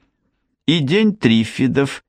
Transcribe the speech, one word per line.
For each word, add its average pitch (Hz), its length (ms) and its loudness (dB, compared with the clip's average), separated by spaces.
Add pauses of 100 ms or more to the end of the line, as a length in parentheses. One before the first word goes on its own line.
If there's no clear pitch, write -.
(680)
И 170 120 2
«День 202 360 0
Триффидов», 123 920 -2